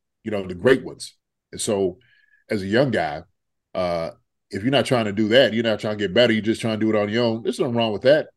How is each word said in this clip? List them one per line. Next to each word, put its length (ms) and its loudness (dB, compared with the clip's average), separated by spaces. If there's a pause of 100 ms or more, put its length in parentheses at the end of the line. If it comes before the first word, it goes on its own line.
(220)
you 80 -10
know, 160 -4
the 80 -10
great 300 2
ones. 320 -16 (340)
And 100 -14
so 380 -2 (500)
as 140 -4
a 40 -6
young 260 2
guy, 320 -4 (500)
uh, 360 -4 (420)
if 100 -6
you're 80 0
not 160 2
trying 200 0
to 60 -4
do 180 0
that, 220 6
you're 120 -2
not 160 -2
trying 180 -6
to 60 -2
get 100 -4
better, 180 4
you're 100 0
just 180 -2
trying 180 -2
to 80 0
do 100 0
it 60 2
on 60 -2
your 160 0
own. 180 -2
There's 160 -4
nothing 160 -2
wrong 180 0
with 100 -6
that. 340 4